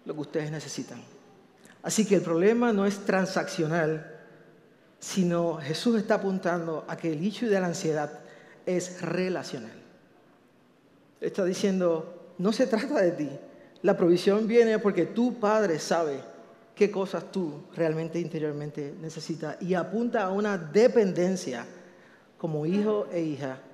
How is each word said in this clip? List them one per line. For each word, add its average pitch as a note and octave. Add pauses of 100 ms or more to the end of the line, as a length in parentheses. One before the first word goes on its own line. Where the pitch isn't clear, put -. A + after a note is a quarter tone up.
lo -
que D3+
ustedes D3+
necesitan". C3+ (800)
Así F#3+
que G3
el E3+
problema G#3+
no G3
es G3+
transaccional, E3 (840)
sino E3+
Jesús D#3+
está G#3+
apuntando F3
a E3
que E3
el D3+
issue G#3+
de G3
la F3+
ansiedad D#3 (540)
es F3+
relacional. E3+ (1500)
Está F3+
diciendo, F#3 (260)
"No F#3+
se B3+
trata A#3
de F3
ti. C#3+ (520)
La G3
provisión G3
viene A3+
porque F#3+
tu A#3+
Padre G#3
sabe D#3 (560)
qué G#3
cosas F#3+
tú D3+ (120)
realmente E3
interiormente D3+
necesitas", D#3
y F3+
apunta A3
a F#3
una G3+
dependencia F3+ (720)
como D#3
hijo G#3
e F3
hija C#3 (160)